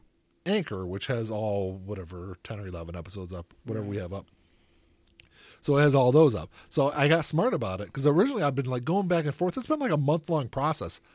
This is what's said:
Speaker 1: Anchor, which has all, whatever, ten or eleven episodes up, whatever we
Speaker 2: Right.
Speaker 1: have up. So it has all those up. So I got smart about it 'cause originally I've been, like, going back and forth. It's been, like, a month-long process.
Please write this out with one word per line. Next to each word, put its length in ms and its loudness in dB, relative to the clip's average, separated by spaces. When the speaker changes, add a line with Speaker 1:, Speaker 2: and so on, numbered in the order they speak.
Speaker 1:
Anchor, 400 -2
which 220 -6
has 220 -2
all, 420 0
whatever, 720 -10
ten 160 -8
or 80 -10
eleven 280 -8
episodes 360 -10
up, 200 -12
whatever 220 -6
we 100 -4
Speaker 2:
Right. 60 -4
Speaker 1:
have 100 -8
up. 140 -10
So 160 2
it 60 6
has 120 6
all 180 6
those 220 8
up. 160 -8
So 240 2
I 160 2
got 160 4
smart 300 0
about 260 -2
it 120 -10
'cause 140 0
originally 360 4
I've 120 0
been, 120 -2
like, 180 -4
going 240 0
back 160 2
and 100 -2
forth. 220 -2
It's 100 -6
been, 140 0
like, 120 0
a 40 2
month-long 540 0
process. 500 -4